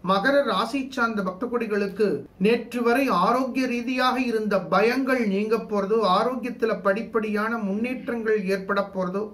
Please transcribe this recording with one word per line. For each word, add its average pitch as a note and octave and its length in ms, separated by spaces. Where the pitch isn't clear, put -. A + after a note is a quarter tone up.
மகர B3+ 260
ராசி A3+ 300
சார்ந்த A3+ 320
பக்த F#3 200
கொடிகளுக்கு G#3 600
நேற்று A#3 420
வரை C4 180
ஆரோக்கிய B3+ 480
ரீதியாக B3 440
இருந்த G#3+ 240
பயங்கள் B3 480
நீங்க G#3+ 240
போறது, G3+ 260
ஆரோக்கியத்துல A#3 580
படிப்படியான G#3+ 800
முன்னேற்றங்கள் A3+ 720
ஏற்பட G3+ 280
போறது F#3+ 280